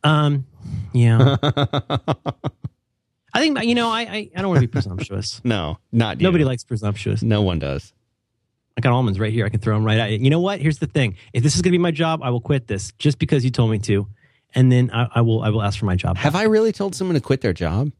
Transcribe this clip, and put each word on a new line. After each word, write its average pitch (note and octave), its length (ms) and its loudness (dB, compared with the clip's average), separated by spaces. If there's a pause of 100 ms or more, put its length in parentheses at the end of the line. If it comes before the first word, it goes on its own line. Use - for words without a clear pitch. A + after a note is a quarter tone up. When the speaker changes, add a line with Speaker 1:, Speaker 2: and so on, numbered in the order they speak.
Speaker 1:
Um, D3 420 2 (480)
yeah. B2 480 6
Speaker 2:
<laughs> - 40 -4 (1900)
Speaker 1:
I - 40 0
think, C#4+ 240 -2
you A#3 100 0
know, A#3 160 -2
I, A3+ 120 -6
I, G#3 340 -10
I F3+ 60 -6
don't G3 60 -4
wanna E3 120 2
be A#2+ 80 0
presumptuous. G2 760 -8
Speaker 2:
<laughs> - 20 -20
No, F#2 340 -4 (140)
not A2+ 280 0
you. - 40 2
Speaker 1:
Nobody F3 200 2
likes B2+ 200 -4
presumptuous. G#2 580 -4
Speaker 2:
No G#2+ 200 2
one F2+ 160 0
does. C#2+ 340 -6 (840)
Speaker 1:
I - 40 -6
got B2 120 2
almonds A#2 280 0
right G#2+ 120 -2
here. A2+ 140 0
I - 40 -2
can G#2 100 -2
throw G#2+ 160 0
'em A2 80 0
right A2 140 2
at G#2+ 140 0
you. G#2+ 60 -2
You C3 120 4
know D#3+ 100 2
what? G3 200 -2
Here's D3 180 0
the - 80 -4
thing. A#2 300 -2 (160)
If A#2 100 -2
this C#3+ 140 2
is F3 60 2
gonna F3+ 100 4
be F3 60 4
my E3+ 120 2
job, D#3+ 320 -2
I C3 80 -2
will A#2+ 100 0
quit C3+ 280 -2
this G2 300 -6
just D3 200 0
because C#3 260 0
you C3 60 2
told A#2 200 2
me A2 100 0
to. G2+ 260 0 (480)
And B2+ 160 6
then B2 220 4
I, A#2 240 0
I A#2 60 4
will, A2+ 200 2
I G#2+ 80 0
will A2 120 0
ask G2+ 160 -2
for G#2+ 80 -2
my F#2 100 0
job F2+ 200 -2
Speaker 2:
Have C#3+ 180 0
Speaker 1:
back. G3 80 0
Speaker 2:
I - 20 0
really A3 280 2
told G3 220 -6
someone F#3 200 -2
to C#3 60 2
quit C3+ 200 -2
their G2+ 120 0
job? F#2 480 -2